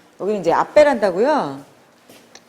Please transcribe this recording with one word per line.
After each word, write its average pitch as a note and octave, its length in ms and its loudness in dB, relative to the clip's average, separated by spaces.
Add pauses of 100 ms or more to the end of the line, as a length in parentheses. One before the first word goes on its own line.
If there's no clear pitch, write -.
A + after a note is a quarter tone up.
(220)
여기는 G3+ 180 -4
이제 E3 140 0
앞베란다고요. A3 1080 0 (880)